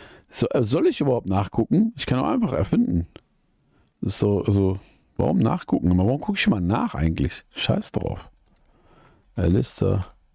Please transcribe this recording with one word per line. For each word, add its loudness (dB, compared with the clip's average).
So, -2
äh, 2
soll 2
ich 0
überhaupt 0
nachgucken? 2
Ich -10
kann 0
auch 0
einfach 0
erfinden. 0
Das -4
ist -6
so, 0
also, 2
warum 0
nachgucken? 0
Warum 2
guck -6
ich -2
mal 2
nach -2
eigentlich? -2
Scheiß -2
drauf. -6
Aleister 0